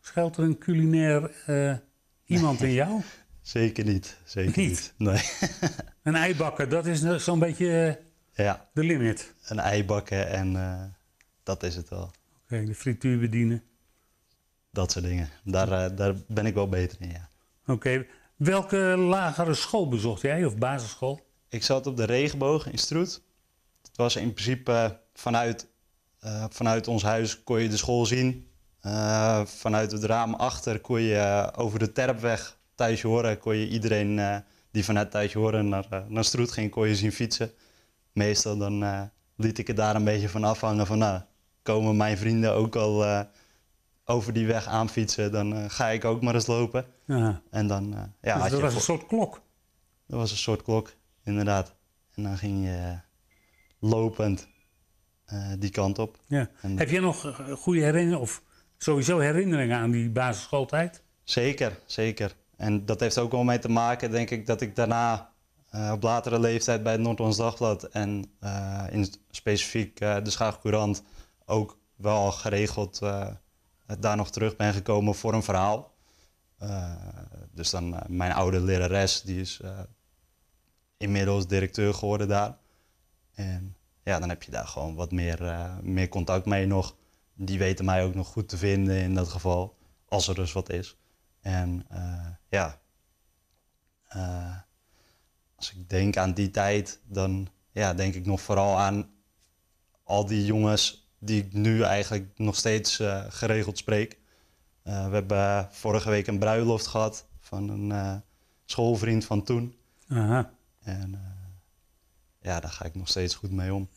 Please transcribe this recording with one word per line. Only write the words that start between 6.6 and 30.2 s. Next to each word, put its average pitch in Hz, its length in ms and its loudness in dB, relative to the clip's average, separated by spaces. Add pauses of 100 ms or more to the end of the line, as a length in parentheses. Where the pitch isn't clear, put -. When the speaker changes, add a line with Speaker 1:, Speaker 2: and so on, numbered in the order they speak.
Speaker 1:
dat 160 180 0
is 165 380 0
zo'n 170 140 2
beetje, 165 600 2 (360)
eh, 104 120 2
Speaker 2:
Ja. 95 260 -2
Speaker 1:
de 151 120 0
limit. 127 500 0 (100)
Speaker 2:
Een 107 140 -4
ei 101 260 2
bakken 98 440 -2
en, 95 280 -2
eh, 92 260 -4 (600)
dat 95 200 -4
is 85 140 -4
het 85 120 -10
wel. 90 220 -10 (340)
Speaker 1:
Oké, 113 200 -4
de 107 100 -4
frituur 123 440 -2
bedienen. 117 440 2 (1080)
Speaker 2:
Dat 92 220 -2
soort 92 120 -4
dingen. 87 240 -2 (160)
Daar, 95 280 2
eh, 92 240 0
daar 98 180 2 (140)
ben 107 180 0
ik 104 80 0
wel 98 140 2
beter 92 320 -2
in, 90 100 -10
ja. 85 180 -14 (380)
Speaker 1:
Oké. 127 400 0 (300)
Welke 190 400 2 (200)
lagere 180 580 2
school 180 340 0
bezocht 120 320 0
jij, 156 240 0
of 110 120 0
basisschool? 127 640 -4 (280)
Speaker 2:
Ik 117 160 -6
zat 135 220 2
op 131 100 -4
de 113 80 0
Regenboog 143 600 2
in - 120 -6
Stroet. - 440 -2 (600)
Het - 140 -20
was 120 200 2
in 113 160 -2
principe, 123 400 -2
eh, 113 180 4 (240)
vanuit, 117 540 -2 (520)
eh, 107 300 -6
vanuit 113 380 0
ons 117 140 0
huis 110 400 0
kon 113 180 0
je 113 80 2
de 107 80 0
school 120 300 2
zien. 127 420 0 (320)
Eh, 107 680 2
vanuit 107 460 0
het 107 120 -4
raam 113 300 0